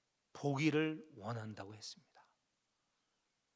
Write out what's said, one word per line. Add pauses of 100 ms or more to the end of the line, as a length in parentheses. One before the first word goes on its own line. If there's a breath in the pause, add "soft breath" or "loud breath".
(340)
보기를 (100)
원한다고
했습니다. (1300)